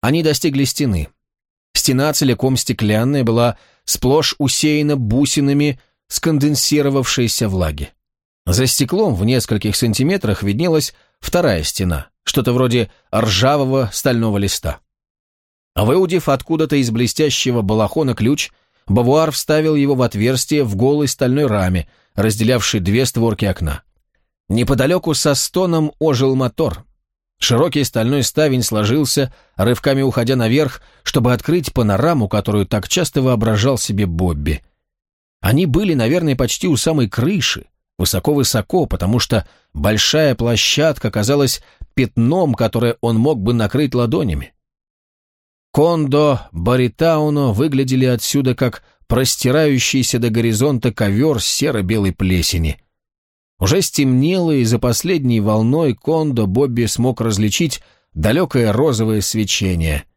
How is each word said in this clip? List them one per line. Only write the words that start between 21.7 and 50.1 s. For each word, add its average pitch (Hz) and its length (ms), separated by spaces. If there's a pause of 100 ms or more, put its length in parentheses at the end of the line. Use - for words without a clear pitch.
разделявшей 110 680
две 104 260
створки 113 400
окна. 80 360 (680)
Неподалеку 135 680
со 143 200
стоном 165 640
ожил 135 360
мотор. 131 500 (540)
Широкий 135 460
стальной 123 380
ставень 131 400
сложился, 127 680 (240)
рывками 127 460
уходя 127 340
наверх, 123 460 (200)
чтобы 123 300
открыть 156 400
панораму, 117 560
которую 104 380
так 101 220
часто 160 340
воображал 113 560
себе 101 280
Бобби. 82 560 (800)
Они 139 260
были, 165 280
наверное, 143 420
почти 131 320
у 151 80
самой 143 320
крыши, 139 580 (320)
высоко-высоко, 127 880
потому 104 320
что - 300 (240)
большая 110 600
площадка 120 760
казалась 131 520 (320)
пятном, 131 600
которое 117 460
он 117 160
мог 127 240
бы 110 140
накрыть 123 400
ладонями. 120 580 (1200)
Кондо, 147 720 (100)
Баритауно 139 1000
выглядели 131 520
отсюда 127 500
как - 300 (240)
простирающийся 131 1120